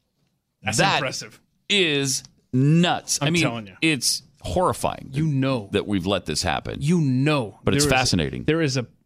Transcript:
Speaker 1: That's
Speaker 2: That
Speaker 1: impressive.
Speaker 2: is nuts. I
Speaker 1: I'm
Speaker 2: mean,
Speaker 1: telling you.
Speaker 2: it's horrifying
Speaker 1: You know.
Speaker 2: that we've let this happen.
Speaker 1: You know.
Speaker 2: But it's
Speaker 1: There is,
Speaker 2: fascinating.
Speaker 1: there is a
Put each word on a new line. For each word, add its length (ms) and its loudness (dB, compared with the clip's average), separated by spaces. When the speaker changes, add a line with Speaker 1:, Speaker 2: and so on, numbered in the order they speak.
Speaker 1:
That's 160 -2
Speaker 2:
That 200 4
Speaker 1:
impressive. 420 -8
Speaker 2:
is 540 0
nuts. 680 2
I 40 0
Speaker 1:
I'm 60 0
Speaker 2:
mean, 100 2
Speaker 1:
telling 260 -4
you. 120 -20
Speaker 2:
it's 420 0
horrifying 680 -2
Speaker 1:
You 140 -2
know. 460 0
Speaker 2:
that 140 0
we've 200 -2
let 200 0
this 160 -4
happen. 380 -4
Speaker 1:
You 200 2
know. 640 0
Speaker 2:
But 100 0
it's 100 2
Speaker 1:
There 100 0
is, 40 4
Speaker 2:
fascinating. 460 0
Speaker 1:
there 180 0
is 140 -2
a 100 -4